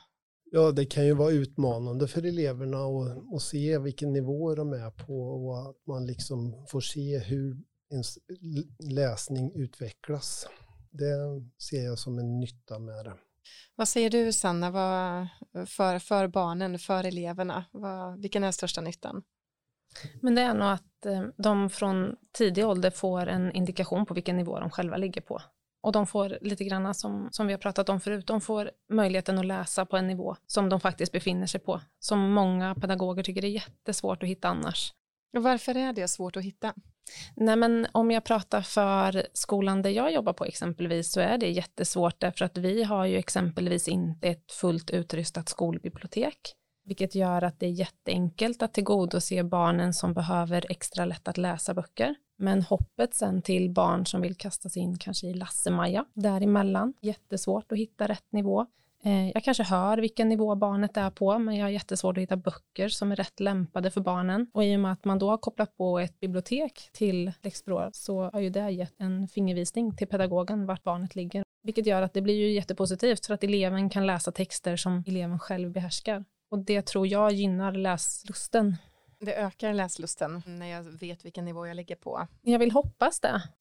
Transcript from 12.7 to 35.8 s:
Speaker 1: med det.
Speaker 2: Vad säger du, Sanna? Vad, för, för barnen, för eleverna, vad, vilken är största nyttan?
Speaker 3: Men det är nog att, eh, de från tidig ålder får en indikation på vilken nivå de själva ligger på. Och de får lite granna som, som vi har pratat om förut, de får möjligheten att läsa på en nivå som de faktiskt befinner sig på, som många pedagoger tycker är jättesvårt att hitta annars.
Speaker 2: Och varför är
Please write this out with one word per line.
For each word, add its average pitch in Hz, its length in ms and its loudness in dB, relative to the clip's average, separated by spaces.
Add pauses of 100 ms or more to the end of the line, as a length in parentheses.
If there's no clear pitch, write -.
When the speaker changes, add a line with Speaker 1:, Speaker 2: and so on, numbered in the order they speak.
Speaker 1:
med 110 260 -12
det. 98 80 -12 (640)
Speaker 2:
Vad 220 120 0
säger 226 220 2
du, 226 240 4
Sanna? 175 380 0
Vad, 185 560 0 (400)
för, 185 320 0
för 196 280 2
barnen, 180 520 -2
för 185 240 0
eleverna, 180 680 -4
vad, 190 500 -10
vilken 202 220 0
är 190 80 2
största 175 300 -4
nyttan? 175 420 -8 (1000)
Speaker 3:
Men 247 140 6
det 247 60 6
är 247 120 2
nog 208 140 2
att, - 380 -2
eh, 190 180 -2 (140)
de 202 320 4
från 190 460 0 (220)
tidig 202 280 4
ålder 185 260 2
får 180 360 -2
en 180 240 0
indikation 185 540 0
på - 80 -4
vilken 180 240 -2
nivå 170 220 -2
de 175 100 -4
själva 170 280 -4
ligger 185 240 -4
på. - 200 -8 (440)
Och 220 60 2
de 208 160 4
får 196 340 -2
lite 202 220 -4
granna 190 300 -2
som, 202 380 -6
som 214 160 0
vi 196 60 0
har 196 40 -2
pratat 196 320 0
om 196 100 2
förut, 202 280 -4
de 220 140 0
får 208 300 -4 (180)
möjligheten 190 500 2
att 185 60 0
läsa 185 400 -2
på 190 120 0
en 185 100 0
nivå 180 280 -4 (120)
som 196 220 2
de 185 100 4
faktiskt 185 320 0
befinner 180 360 0
sig 190 120 -4
på, 175 220 -4 (180)
som 202 340 2
många 185 420 4
pedagoger 185 480 -2
tycker 185 220 -4
är 202 40 -2
jättesvårt 202 720 -4
att 180 60 0
hitta 185 180 -2
annars. 170 460 -2 (440)
Speaker 2:
Och 226 60 2
varför 247 340 2
är 262 160 -2